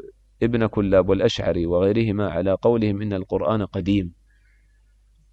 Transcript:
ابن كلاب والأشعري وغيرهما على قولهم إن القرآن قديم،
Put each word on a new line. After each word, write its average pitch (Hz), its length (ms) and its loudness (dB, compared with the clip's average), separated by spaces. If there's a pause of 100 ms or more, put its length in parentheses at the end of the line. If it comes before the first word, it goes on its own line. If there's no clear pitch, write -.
(420)
ابن 117 240 0
كلاب 95 420 2
والأشعري 95 580 0
وغيرهما 101 640 0
على 87 220 -2
قولهم 107 500 0
إن 104 100 -6
القرآن 95 540 -2
قديم، 95 460 -2 (1200)